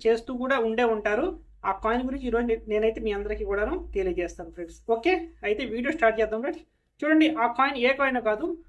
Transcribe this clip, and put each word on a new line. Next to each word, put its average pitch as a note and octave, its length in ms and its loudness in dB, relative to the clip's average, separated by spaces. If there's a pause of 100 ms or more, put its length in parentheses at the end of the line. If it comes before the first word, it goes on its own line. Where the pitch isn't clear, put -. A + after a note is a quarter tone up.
చేస్తూ A3+ 340 2
కూడా C4 160 0 (120)
ఉండే A3+ 260 2
ఉంటారు. G#3+ 320 0 (440)
ఆ F#3+ 40 2 (100)
కాయిన్ A#3+ 240 0
గురించి C4+ 220 -6
ఈరోజు A#3 220 0
నే-, A3+ 200 -2
నేనైతే A3 360 2
మీ G#3 100 0
అందరికీ G#3+ 340 -6
కూడాను A3 240 0 (220)
తెలియజేస్తాను F3 580 -4
ఫ్రెండ్స్. E3+ 240 -14 (160)
ఓకే, E4 180 2 (300)
అయితే G#3+ 180 -2 (120)
వీడియో B3 240 -2
స్టార్ట్ A3 240 4
చేద్దాం G#3+ 240 -2
ఫ్రెండ్స్. E4+ 180 -6 (380)
చూడండి, D#4 260 6 (160)
ఆ A#3+ 40 4 (120)
కాయిన్ C#4 180 2 (100)
ఏ C4+ 120 6
కాయిన్ C4 200 2 (100)
కాదు, A3 180 0 (220)